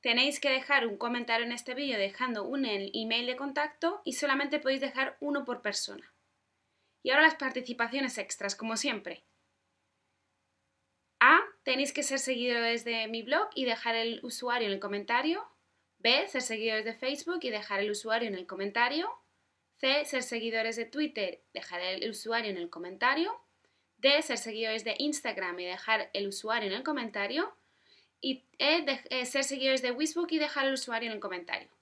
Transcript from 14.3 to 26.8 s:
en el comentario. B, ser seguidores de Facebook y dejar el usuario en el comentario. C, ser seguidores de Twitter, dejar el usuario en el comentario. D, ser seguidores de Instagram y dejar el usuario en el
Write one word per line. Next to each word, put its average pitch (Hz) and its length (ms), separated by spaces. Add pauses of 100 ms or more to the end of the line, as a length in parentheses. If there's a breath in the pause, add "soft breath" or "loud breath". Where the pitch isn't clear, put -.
en 202 40
el 196 80
comentario. 233 680 (520)
B, 254 300
ser 254 120
seguidores 220 460
de 226 80
Facebook 285 480
y 254 80
dejar 208 300
el 208 100
usuario 220 380
en 202 60
el 180 120
comentario. 233 640 (680)
C, 285 300
ser 254 160
seguidores 226 540
de 226 100
Twitter, 233 560 (100)
dejar - 300
el 185 260
usuario 226 420
en 190 60
el 175 140
comentario. 262 680 (600)
D, 285 240
ser 262 160
seguidores 220 460
de 220 140
Instagram 196 640
y 180 60
dejar 196 480
el 202 140
usuario 214 420
en 220 40
el 247 80